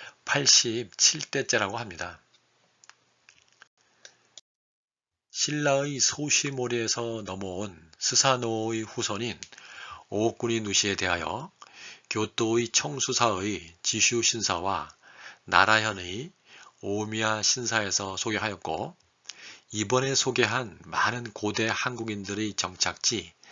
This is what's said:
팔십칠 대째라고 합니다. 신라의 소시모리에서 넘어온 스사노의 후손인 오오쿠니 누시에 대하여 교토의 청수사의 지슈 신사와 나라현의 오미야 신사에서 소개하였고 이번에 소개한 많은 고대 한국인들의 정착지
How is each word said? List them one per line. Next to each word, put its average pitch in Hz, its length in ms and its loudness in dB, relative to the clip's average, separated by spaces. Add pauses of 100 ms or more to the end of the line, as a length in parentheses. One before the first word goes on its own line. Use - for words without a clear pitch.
(240)
팔십칠 123 960 2 (100)
대째라고 113 460 0
합니다. 90 420 -8 (3000)
신라의 143 680 0
소시모리에서 120 1300 0
넘어온 92 760 -8
스사노의 113 840 2
후손인 107 540 -4 (760)
오오쿠니 113 500 2
누시에 101 340 2
대하여 90 560 -2 (580)
교토의 113 600 0
청수사의 104 1120 0
지슈 113 400 2
신사와 92 680 0 (560)
나라현의 101 840 4 (520)
오미야 107 600 0
신사에서 104 760 0
소개하였고 104 800 -2 (760)
이번에 127 440 2
소개한 117 680 0
많은 107 480 -2
고대 107 380 -2
한국인들의 104 840 -4
정착지 90 800 -2 (200)